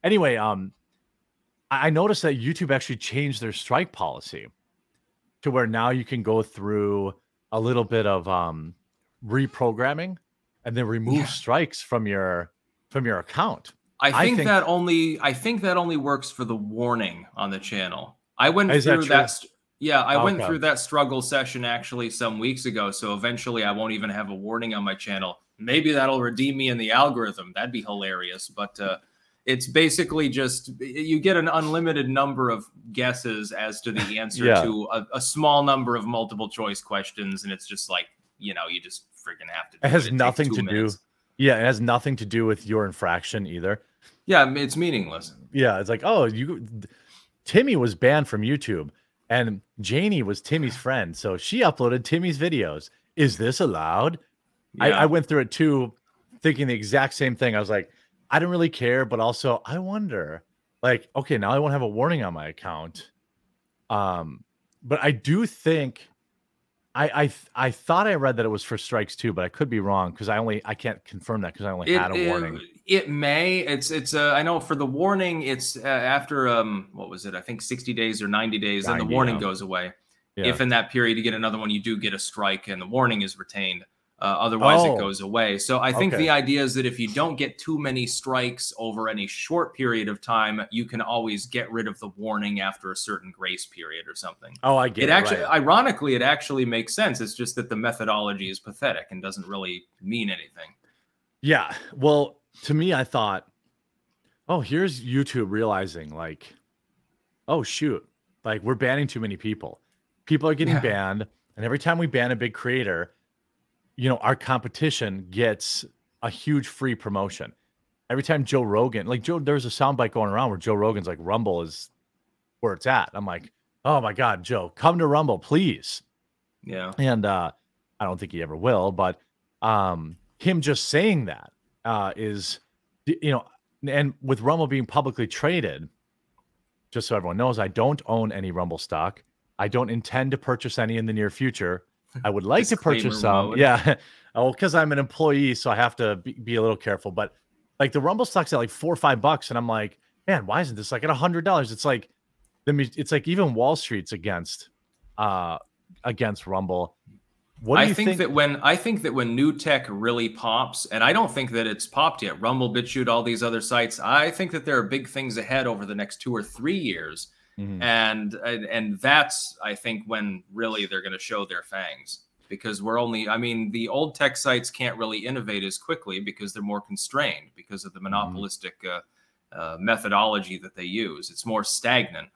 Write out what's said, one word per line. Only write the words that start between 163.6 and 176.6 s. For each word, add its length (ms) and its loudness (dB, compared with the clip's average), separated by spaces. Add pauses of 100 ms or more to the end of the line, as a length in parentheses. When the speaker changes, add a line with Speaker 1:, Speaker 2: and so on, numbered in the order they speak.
Speaker 2:
sites, 400 0
I 300 4
think 220 -4
that 120 -8
there 140 2
are 40 2
big 260 -4
things 280 -6
ahead 300 -2
over 200 -4
the 80 -8
next 280 -8
two 120 -4
or 80 -4
three 360 -4
years. 500 -6 (300)
Speaker 1:
Mm-hmm. 240 -8
Speaker 2:
And, 520 2
and, 320 -4
and 340 -4
that's, 640 2
I 120 -4
think, 320 -8
when 360 -4 (100)
really 340 -4
they're 160 -6
gonna 160 -8
show 260 -6
their 180 -8
fangs. 580 -12 (280)
Because 340 -8
we're 180 0
only, 300 -2
I 80 0
mean, 320 -2
the 180 -4
old 260 -2
tech 220 0
sites 340 0
can't 280 -6
really 260 -4
innovate 400 -4
as 140 -6
quickly 420 -8
because 320 -10
they're 100 -10